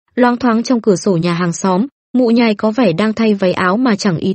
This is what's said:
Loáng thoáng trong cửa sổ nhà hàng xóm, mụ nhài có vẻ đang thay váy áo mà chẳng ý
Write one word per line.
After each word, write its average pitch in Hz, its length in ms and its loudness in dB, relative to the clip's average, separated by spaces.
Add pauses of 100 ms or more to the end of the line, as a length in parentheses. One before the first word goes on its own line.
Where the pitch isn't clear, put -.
(160)
Loáng 247 220 2
thoáng 233 260 0
trong 240 180 0
cửa 214 140 2
sổ 180 220 0
nhà 170 160 0
hàng 170 200 -2
xóm, 190 340 0 (260)
mụ 254 140 2
nhài 233 280 2
có 214 160 -2
vẻ 214 220 2
đang 208 200 -2
thay 220 200 0
váy 190 200 0
áo 185 240 -2
mà 247 180 0
chẳng 190 220 -2
ý 190 180 -2